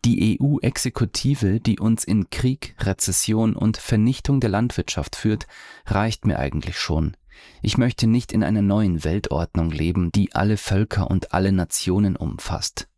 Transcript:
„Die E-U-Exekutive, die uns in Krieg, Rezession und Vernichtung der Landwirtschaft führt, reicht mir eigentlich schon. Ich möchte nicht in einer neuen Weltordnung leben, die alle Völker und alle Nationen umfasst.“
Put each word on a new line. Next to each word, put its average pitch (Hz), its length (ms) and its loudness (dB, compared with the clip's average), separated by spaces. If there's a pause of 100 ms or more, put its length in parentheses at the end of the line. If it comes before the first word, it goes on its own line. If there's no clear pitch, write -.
„Die 113 300 4
E-U-Exekutive, 120 1200 0
die 113 200 0
uns 110 260 2
in 98 240 2
Krieg, - 500 -4
Rezession 107 800 0
und 107 180 2
Vernichtung 123 640 2
der 117 120 2
Landwirtschaft - 680 -2
führt, 110 300 -2 (380)
reicht 107 400 -2
mir 87 140 2
eigentlich 71 400 -4
schon. 82 380 0 (440)
Ich - 160 0
möchte 117 300 2
nicht 120 240 2
in 104 140 0
einer 101 160 0
neuen 98 420 2
Weltordnung 82 680 -2
leben, 85 440 0
die 101 200 0
alle 104 220 0
Völker 98 560 -2
und 92 220 -2
alle 95 180 2
Nationen 92 640 0
umfasst.“ - 720 -6 (100)